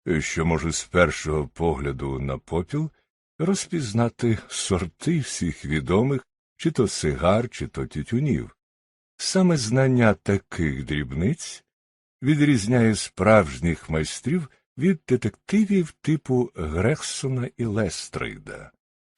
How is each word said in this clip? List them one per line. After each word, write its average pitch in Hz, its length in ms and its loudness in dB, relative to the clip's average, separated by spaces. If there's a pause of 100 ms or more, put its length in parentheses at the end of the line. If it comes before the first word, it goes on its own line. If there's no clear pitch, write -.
(200)
що 80 260 -4
можу 80 260 0
з - 120 -6
першого 78 640 0
погляду 69 720 -4
на 67 180 -6
попіл 143 520 -6 (500)
розпізнати 120 1000 -2 (100)
сорти 95 720 -2
всіх - 460 -6
відомих 92 600 0 (300)
чи 165 140 -2
то 120 160 2
сигар, 90 640 0
чи - 180 -10
то 67 200 -8
тютюнів. 78 680 -2 (600)
Саме 180 400 2
знання 123 560 4
таких 80 720 -2
дрібниць 73 800 -4 (580)
відрізняє 127 720 4
справжніх 85 960 2
майстрів 120 600 -4 (280)
від 170 300 2
детективів 190 840 0
типу 131 640 -2
Грехсона 120 1000 -2
і 120 80 -4
Лестрейда. - 1080 -6 (460)